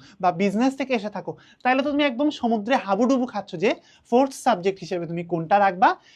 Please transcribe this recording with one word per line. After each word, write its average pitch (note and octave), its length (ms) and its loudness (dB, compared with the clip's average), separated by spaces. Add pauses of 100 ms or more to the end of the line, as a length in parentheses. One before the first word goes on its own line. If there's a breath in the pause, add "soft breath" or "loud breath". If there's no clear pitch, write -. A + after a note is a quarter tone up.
(220 loud breath)
বা F3+ 120 2
বিজনেস G3+ 440 0
থেকে C4+ 180 -4
এসে G#3 160 -4
থাকো, F3 260 -10 (260 soft breath)
তাহলে C4 200 2
তো C#4+ 80 -2
তুমি C#4+ 140 0
একদম C#4+ 260 0
সমুদ্রে A3+ 460 0
হাবুডুবু A#3 500 0
খাচ্ছ G3+ 300 -10
যে G#3 180 0 (360 soft breath)
ফোর্থ C4+ 220 4
সাবজেক্ট F#3+ 480 0
হিসেবে E3+ 260 -6
তুমি E3+ 180 -6
কোনটা E3+ 340 0
রাখবা, G3 380 4 (200 soft breath)